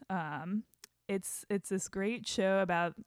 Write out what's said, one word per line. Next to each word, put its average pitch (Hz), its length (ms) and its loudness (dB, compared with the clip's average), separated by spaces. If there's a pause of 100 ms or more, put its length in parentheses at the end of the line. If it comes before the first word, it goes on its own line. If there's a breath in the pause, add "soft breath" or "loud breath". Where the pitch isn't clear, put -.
um, 170 540 -2 (440)
it's, - 400 -4
it's 202 220 0
this 190 180 0
great 202 400 -2
show 190 320 4
about, 175 360 2 (120)